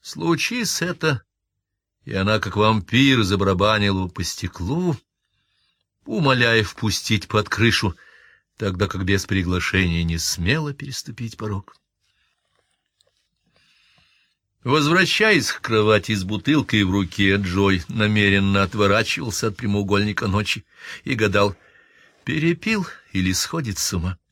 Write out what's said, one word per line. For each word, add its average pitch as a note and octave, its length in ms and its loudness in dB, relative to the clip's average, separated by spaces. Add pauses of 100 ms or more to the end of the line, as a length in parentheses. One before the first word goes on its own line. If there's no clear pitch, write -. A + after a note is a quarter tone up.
Случись E3+ 800 -4
это, E3 420 -2 (800)
и - 80 -10
она, G2+ 260 2
как F#2+ 160 -8
вампир, A2 680 2
забарабанила G2 800 2
бы F2 40 -8
по F2+ 140 -8
стеклу, C3 760 -4 (1080)
умоляя B2 580 2
впустить - 640 -4
под G#2+ 200 0
крышу, A2 480 0 (640)
тогда G2 300 -2
как F#2 180 -6
без G2 200 0
приглашения F2+ 760 0
не E2 140 -2
смела C#3 560 -2
переступить A#2+ 640 -12
порог. G#2 380 -8 (3000)
Возвращаясь D#3+ 880 2
к - 100 -8
кровати G#2+ 520 4
с G2 100 0
бутылкой G#2+ 600 0
в F#2 80 0
руке, G2 460 2
Джой F#2+ 500 2
намеренно G2+ 720 2
отворачивался G#2+ 840 0
от G2 100 -6
прямоугольника G2+ 680 -2
ночи G2+ 380 -2 (380)
и C3 120 -4
гадал, G2+ 400 2 (680)
перепил E3+ 640 -2 (240)
или F#2 200 0
сходит A2 480 -4
с - 140 -4
ума. F2+ 260 -4 (120)